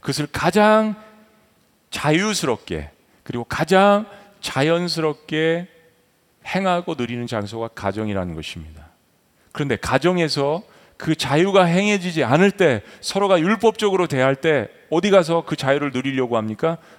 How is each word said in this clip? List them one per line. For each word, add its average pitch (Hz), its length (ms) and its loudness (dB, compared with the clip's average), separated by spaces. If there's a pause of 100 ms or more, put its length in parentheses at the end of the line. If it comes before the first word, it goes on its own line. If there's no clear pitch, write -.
그것을 147 300 -4
가장 214 640 2 (960)
자유스럽게, 147 1000 -2 (340)
그리고 120 200 -6
가장 202 640 2 (340)
자연스럽게 165 1300 -2 (800)
행하고 175 480 -2
누리는 120 320 -4
장소가 113 420 -6
가정이라는 98 680 -4
것입니다. 78 560 -14 (640)
그런데 139 240 -2
가정에서 151 840 0 (340)
그 156 200 -2
자유가 180 480 2
행해지지 180 600 0
않을 160 260 4
때, 143 320 2 (180)
서로가 190 400 0
율법적으로 196 640 0
대할 135 300 2
때 143 320 0 (220)
어디 175 200 0
가서 170 360 4
그 156 100 -6
자유를 139 360 0
누리려고 127 440 -2
합니까? 110 400 -2 (220)